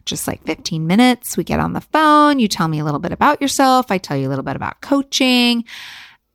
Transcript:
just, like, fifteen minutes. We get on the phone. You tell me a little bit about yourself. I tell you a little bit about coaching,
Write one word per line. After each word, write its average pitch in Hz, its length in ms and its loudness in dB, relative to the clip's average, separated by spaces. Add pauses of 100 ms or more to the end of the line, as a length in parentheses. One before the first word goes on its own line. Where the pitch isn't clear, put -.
just, - 220 -8
like, - 180 -8
fifteen 160 420 -6
minutes. 233 500 2
We 175 80 -2
get 151 160 -2
on 160 140 -4
the - 80 -8
phone. 302 580 4
You 214 80 2
tell - 180 -4
me 156 140 -2
a 151 40 -4
little 147 140 -2
bit 160 140 -6
about 247 300 2
yourself. 262 480 2
I 190 80 0
tell - 180 -6
you 135 100 -2
a 131 40 -4
little 135 120 -4
bit 139 140 -6
about - 240 -10
coaching, 247 840 0 (720)